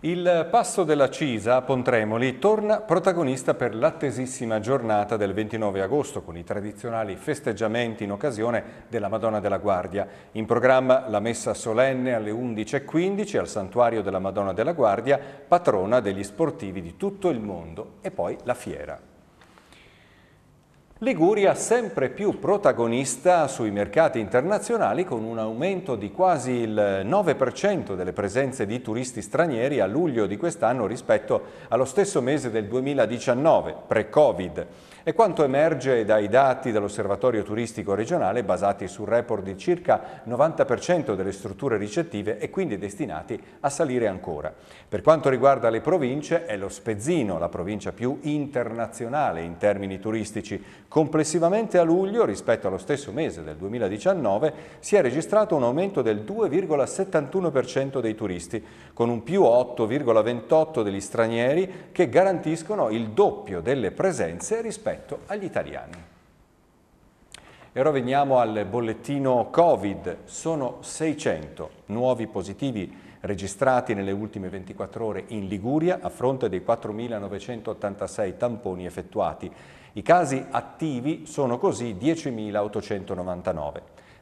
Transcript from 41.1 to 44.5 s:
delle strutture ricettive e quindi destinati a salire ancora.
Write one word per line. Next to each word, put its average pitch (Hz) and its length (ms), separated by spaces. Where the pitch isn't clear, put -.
delle 95 160
strutture 110 460
ricettive 165 640
e 156 100
quindi 156 280
destinati 98 640
a 139 80
salire 127 380
ancora. 78 460